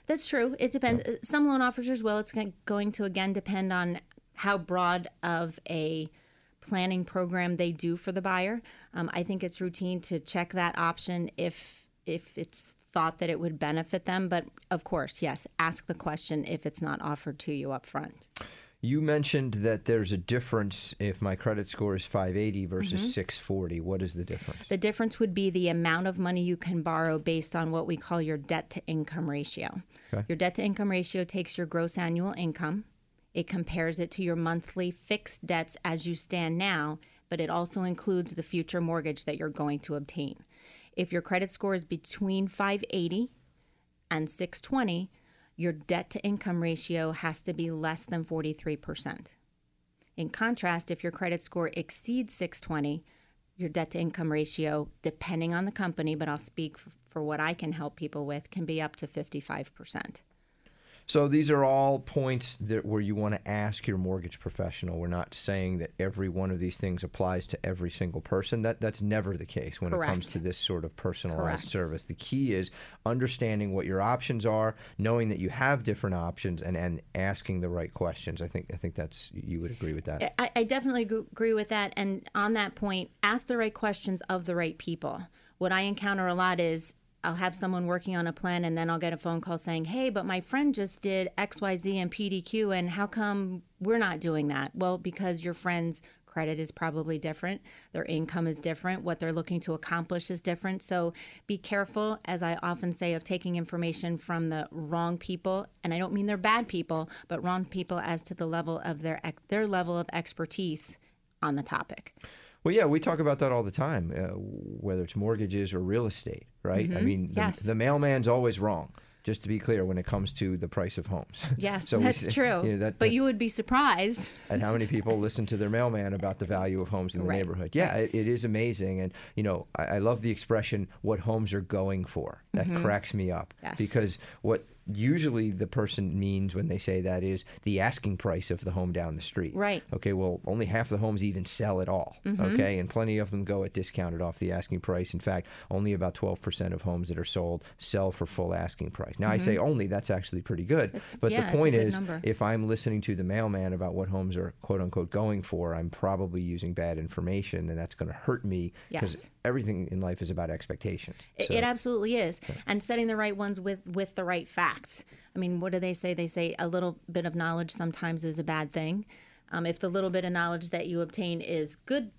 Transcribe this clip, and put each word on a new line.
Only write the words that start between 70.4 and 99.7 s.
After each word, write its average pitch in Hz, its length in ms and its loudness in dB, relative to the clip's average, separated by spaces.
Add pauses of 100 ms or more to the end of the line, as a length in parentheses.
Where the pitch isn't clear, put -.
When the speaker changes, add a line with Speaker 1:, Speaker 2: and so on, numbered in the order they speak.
Speaker 2:
sort 85 260 -2
of - 120 -8
personalized 87 440 -2
Speaker 1:
Correct. 80 280 -2
Speaker 2:
service. 82 380 -2
The - 100 -8
key 127 400 0
is 92 160 0 (340)
understanding 113 680 2
what 95 100 2
your 95 160 2
options 120 460 2
are, 107 260 4 (240)
knowing 113 320 4
that 104 80 0
you 90 120 0
have 131 340 4
different 101 320 0
options, 87 480 -2
and, 90 120 0
and 85 280 -2 (100)
asking 95 480 0
the 87 80 0
right 87 240 -2
questions. 82 480 -2
I 85 60 -2
think, - 260 -6
I 92 40 -6
think 85 180 -4
that's, - 360 -8
you 82 300 -6
would 85 80 -4
agree 82 240 -4
with 80 120 -6
that. 78 340 -4
Speaker 1:
I, 247 160 0
I 233 80 4
definitely 247 420 0
gr-, 220 140 0
agree 226 340 0
with 214 140 0
that. 208 280 0
And 196 380 -2
on 208 200 2
that 208 200 0
point, 190 380 -2 (100)
ask 220 240 2
the 247 120 0
right 220 140 2
questions 196 500 -2
of 185 240 -2
the 175 100 0
right 165 240 0
people. 160 420 -4 (380)
What 185 120 2
I 185 100 6
encounter 202 440 0
a 180 80 2
lot 180 260 4
is, 165 360 0 (280)
I'll 165 100 0
have 180 220 0
someone 185 320 0
working 180 280 0
on 170 120 0
a 165 60 -2
plan 175 300 0
and 165 140 0
then 165 100 0
I'll 170 120 0
get 170 120 0
a 170 60 -4
phone 170 240 -2
call 170 160 -4
saying, 160 280 -2
"Hey, 254 260 0
but 190 160 -2
my 185 140 0
friend 277 340 2
just 202 260 -4
did 190 380 0
X, 202 200 -2
Y, 190 160 0
Z 190 220 -2
and 180 140 0
P 208 180 -4
D 190 100 -2
Q, 214 300 -2
and 180 180 2
how 196 200 0
come 202 560 -2 (160)
we're 214 180 2
not 180 220 2
doing 156 300 2
that?" 139 260 -2
Well, 180 240 0
because 175 440 -2
your 175 120 -4
friend's 170 480 -2 (240)
credit 160 320 -2
is 156 100 -4
probably 160 480 -2
different. 170 460 -4 (300)
Their 160 120 -2
income 165 400 0
is 160 140 0
different. 180 420 -2
What 170 180 -2
they're 165 140 -2
looking 165 280 -2
to 165 120 -2